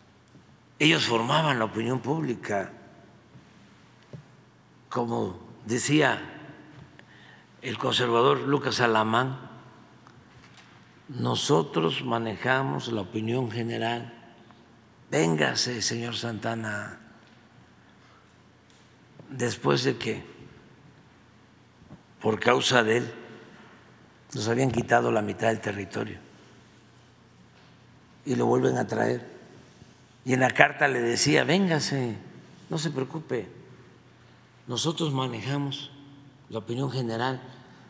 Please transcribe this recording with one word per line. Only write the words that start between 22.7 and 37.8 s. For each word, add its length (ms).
de 160
él 160
nos 160
habían 220
quitado 420
la 80
mitad 280
del 120
territorio 580
y 120
lo 100
vuelven 320
a 80
traer. 520
Y 100
en 60
la 100
carta 380
le 120
decía, 440
"Véngase, 720
no 100
se 120
preocupe, 580
nosotros 460
manejamos 800
la 80
opinión 320
general 500